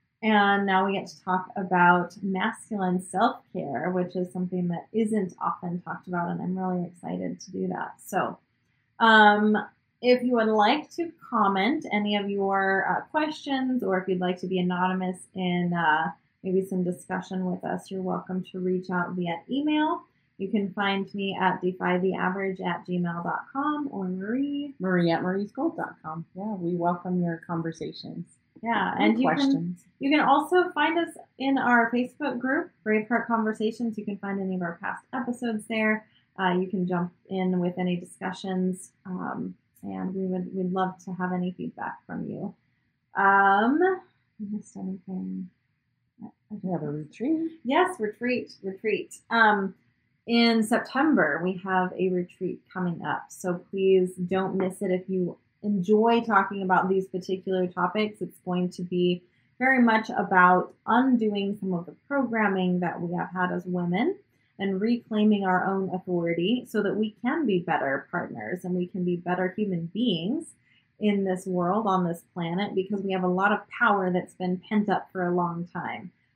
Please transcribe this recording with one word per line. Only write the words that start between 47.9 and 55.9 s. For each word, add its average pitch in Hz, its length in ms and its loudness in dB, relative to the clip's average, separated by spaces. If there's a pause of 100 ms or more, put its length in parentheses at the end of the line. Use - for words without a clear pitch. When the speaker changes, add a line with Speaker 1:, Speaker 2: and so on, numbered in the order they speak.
Speaker 1:
retreat, 233 540 -4 (100)
retreat. 196 540 -4 (120)
Um, 208 460 4 (500)
in 233 380 4
September, 214 800 2
we 185 200 -2
have 185 340 0
a 185 120 2
retreat 180 520 -4 (120)
coming 180 320 -4
up, 147 240 -4
so 175 400 -6
please 190 460 4
don't 185 400 -2
miss 190 260 -2
it. 190 100 -2
If 185 160 -2
you 185 300 -2 (260)
enjoy 214 580 4